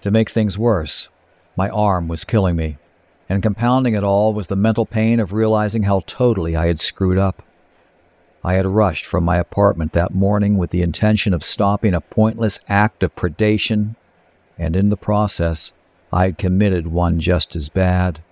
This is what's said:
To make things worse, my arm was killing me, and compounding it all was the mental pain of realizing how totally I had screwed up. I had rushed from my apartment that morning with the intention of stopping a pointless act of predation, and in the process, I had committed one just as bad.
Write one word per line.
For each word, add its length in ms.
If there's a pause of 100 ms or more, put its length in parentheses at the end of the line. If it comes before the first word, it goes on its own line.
To 100
make 180
things 280
worse, 520 (480)
my 120
arm 380
was 160
killing 320
me, 220 (500)
and 160
compounding 500
it 120
all 280
was 140
the 80
mental 300
pain 340
of 140
realizing 500
how 240
totally 480
I 120
had 120
screwed 380
up. 260 (1000)
I 120
had 120
rushed 400
from 200
my 100
apartment 560
that 240
morning 420
with 120
the 120
intention 520
of 100
stopping 500
a 60
pointless 680
act 340
of 100
predation, 840 (600)
and 200
in 100
the 80
process, 800 (400)
I 100
had 140
committed 500
one 320
just 380
as 100
bad. 540 (100)